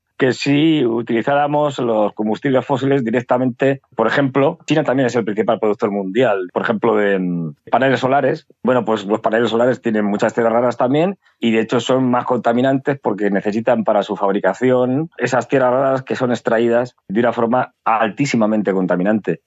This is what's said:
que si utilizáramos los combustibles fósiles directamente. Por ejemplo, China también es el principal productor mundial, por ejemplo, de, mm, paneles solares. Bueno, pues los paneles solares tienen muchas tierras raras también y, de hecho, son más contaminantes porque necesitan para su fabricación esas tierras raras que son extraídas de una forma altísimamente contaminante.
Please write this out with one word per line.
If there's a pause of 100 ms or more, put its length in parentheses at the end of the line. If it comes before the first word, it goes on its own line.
(180)
que
si
utilizáramos
los
combustibles
fósiles
directamente. (140)
Por
ejemplo,
China
también
es
el
principal
productor
mundial,
por
ejemplo,
de,
mm, (160)
paneles
solares. (160)
Bueno,
pues
los
paneles
solares
tienen
muchas
tierras
raras
también (220)
y,
de
hecho,
son
más
contaminantes
porque
necesitan
para
su
fabricación
esas
tierras
raras
que
son
extraídas (120)
de
una
forma (100)
altísimamente
contaminante.